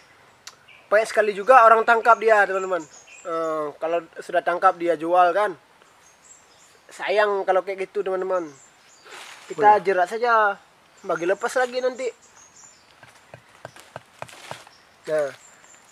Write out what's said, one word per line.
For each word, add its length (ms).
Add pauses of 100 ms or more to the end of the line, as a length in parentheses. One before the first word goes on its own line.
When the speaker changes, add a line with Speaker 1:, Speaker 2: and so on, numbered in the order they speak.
(920)
Speaker 1:
banyak 180
sekali 240
juga 320
orang 220
tangkap 340
dia, 240
teman-teman. 380 (420)
Eh, 400 (160)
kalau 240 (160)
sudah 240
tangkap, 320
dia 220
jual, 340
kan. 240 (1300)
Sayang 560
kalau 160
kayak 260
gitu, 140
teman-teman. 480 (960)
Kita 320
Speaker 2:
Boleh. 80
Speaker 1:
jerat 240
saja, 480 (480)
bagi 220
lepas 260
lagi 240
nanti. 300 (3000)
Nah, 240 (600)